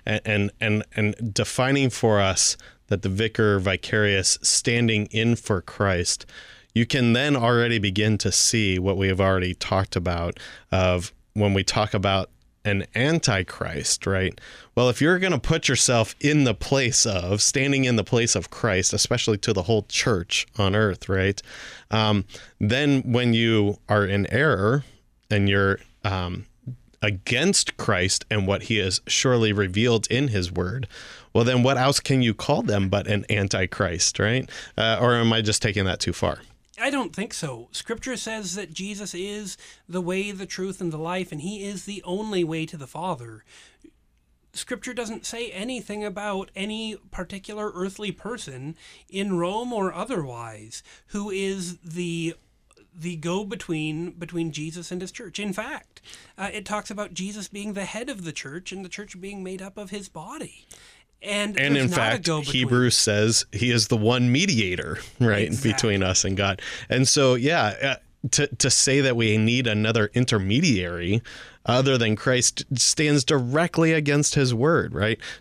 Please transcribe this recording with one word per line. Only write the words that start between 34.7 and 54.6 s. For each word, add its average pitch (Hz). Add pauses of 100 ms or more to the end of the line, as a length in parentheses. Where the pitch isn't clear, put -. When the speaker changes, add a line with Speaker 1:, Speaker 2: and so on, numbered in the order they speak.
Speaker 1:
Uh, 110
or 120
am 117
I 113
just 107
taking 98
that 92
too 90
far? 82 (420)
Speaker 2:
I 254
don't 240
think 208
so. 131
Scripture 233
says 214
that 180
Jesus 196
is 202 (320)
the 180
way, 190
the 190
truth, 190
and 170
the 156
life, 180
and 151
he 196
is 202
the 202
only 196
way 165
to 160
the 143
Father. 123 (1080)
Scripture 247
doesn't 226
say 233
anything 208
about 202
any 214 (160)
particular 208
earthly 190
person 143 (340)
in 196
Rome 214
or 190
otherwise 117 (260)
who 208
is 190
the, 170 (580)
the 175
go-between 170
between 165
Jesus 160